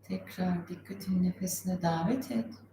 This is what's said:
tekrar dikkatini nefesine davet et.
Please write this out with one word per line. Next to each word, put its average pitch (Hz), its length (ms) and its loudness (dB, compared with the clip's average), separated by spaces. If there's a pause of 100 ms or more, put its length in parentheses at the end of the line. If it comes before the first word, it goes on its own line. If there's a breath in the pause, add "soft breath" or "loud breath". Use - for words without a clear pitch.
tekrar 180 640 -2
dikkatini 190 560 0
nefesine 180 580 0
davet 175 500 2
et. 226 220 -2 (200)